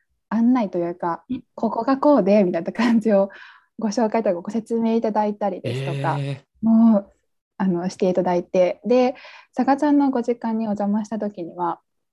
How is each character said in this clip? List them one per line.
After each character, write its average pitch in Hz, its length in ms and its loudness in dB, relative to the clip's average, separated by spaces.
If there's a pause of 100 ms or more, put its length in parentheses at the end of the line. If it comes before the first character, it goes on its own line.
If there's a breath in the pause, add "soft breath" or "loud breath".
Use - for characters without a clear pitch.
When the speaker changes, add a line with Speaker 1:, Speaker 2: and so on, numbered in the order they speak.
(280)
Speaker 1:
案 233 240 2
内 226 180 0
と 180 80 -4
い 170 120 -2
う 175 40 -6
か、 170 340 -6
Speaker 2:
う 254 60 -6
ん。 254 100 -10 (120)
Speaker 1:
「こ 220 140 -2
こ 233 140 -4
が 269 140 0
こ 294 180 6
う 214 60 4
で」 202 220 6
み 180 80 0
た 165 80 -2
い - 20 -4
な - 100 -8
感 233 280 2
じ 220 120 0
を 196 180 2 (480 loud breath)
ご 220 100 -2
紹 220 220 0
介 226 120 0
と 214 60 -2
い 196 40 2
う 175 40 -4
か 170 60 -8
ご 214 80 -12
説 226 280 -4
明 226 160 0
い 226 60 0
た 226 100 -2
だ 214 160 0
い 208 80 -4
た 202 160 -4
り 185 100 -8
で 120 140 -6
す 135 220 -6
と 139 60 -6
か、 151 180 -2
Speaker 3:
え 139 240 -8 (180)
ー。 220 40 0
Speaker 1:
も 226 320 6
う、 202 120 -8 (480)
あ 190 80 -2
の、 180 240 -2
し - 60 -10
て 190 120 0
い 180 60 0
た 185 80 0
だ 180 140 0
い 180 80 -2
て、 180 420 0
で、 247 300 2 (360 loud breath)
さ 247 120 -2
が 277 120 2
ち 277 60 -6
ゃ 294 80 2
ん 285 80 4
の 277 120 2
ご 254 120 -2
実 240 260 -4
家 226 60 -2
に 220 120 -4
お 208 40 -2
邪 208 180 -4
魔 208 160 -2
し - 40 -12
た 226 100 -6
時 208 240 -8
に 165 140 -12
は、 170 240 -4 (320)